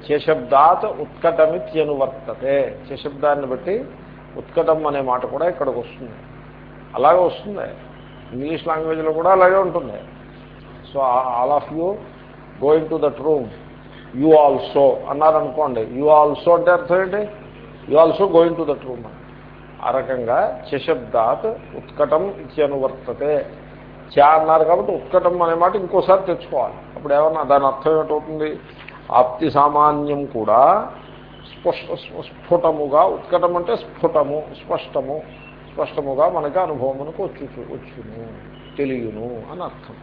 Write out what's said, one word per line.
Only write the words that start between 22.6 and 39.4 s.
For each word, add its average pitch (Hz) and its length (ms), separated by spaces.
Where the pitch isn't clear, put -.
చ - 20
అన్నారు 156 420
కాబట్టి 175 320
ఉత్కటం 175 460
అనే 170 120
మాట 175 220
ఇంకోసారి 185 460
తెచ్చుకోవాలి. 156 520
అప్పుడు 143 180
ఏమన్నా 156 300
దాని 139 220
అర్థం 139 260
ఏమిటవుతుంది? 156 680
ఆప్తి 131 400
సామాన్యం 147 760
కూడా 127 680
స్పష్ట-, - 540
స్ఫు-, 175 220
స్ఫుటముగా, 156 840
ఉత్కటం 175 520
అంటే 175 180
స్ఫుటము, 151 680
స్పష్టము, 151 560
స్పష్టముగా 147 560
మనకి 156 300
అనుభవమునకు 143 640
వచ్చు, 147 240
వచ్చును, 113 680
తెలియను 120 760